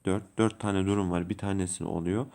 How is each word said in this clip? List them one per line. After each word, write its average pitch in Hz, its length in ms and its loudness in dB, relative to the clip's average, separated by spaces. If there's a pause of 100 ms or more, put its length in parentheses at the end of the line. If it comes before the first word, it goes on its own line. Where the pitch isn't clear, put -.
dört. 98 180 2 (140)
Dört 110 220 2
tane 98 260 2
durum 98 260 2
var. 87 180 0
Bir 101 80 -4
tanesi 95 460 -2
oluyor. 87 500 -2